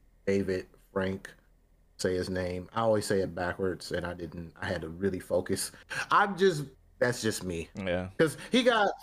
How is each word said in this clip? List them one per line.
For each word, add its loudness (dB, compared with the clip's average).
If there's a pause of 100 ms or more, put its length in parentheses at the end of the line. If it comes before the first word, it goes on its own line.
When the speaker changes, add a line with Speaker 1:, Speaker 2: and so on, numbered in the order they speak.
(260)
Speaker 1:
David 2 (260)
Frank. -2 (680)
Say 0
his 0
name. -4
I 0
always 4
say 2
it -2
backwards, -2
and -2
I -6
didn't, -10
I -6
had -2
to -6
really -2
focus. -2 (380)
I'm 4
just, 4 (340)
that's 2
just 0
me. -6
Speaker 2:
Yeah. -2 (100)
Speaker 1:
'Cause 2 (160)
he 6
got 4 (120)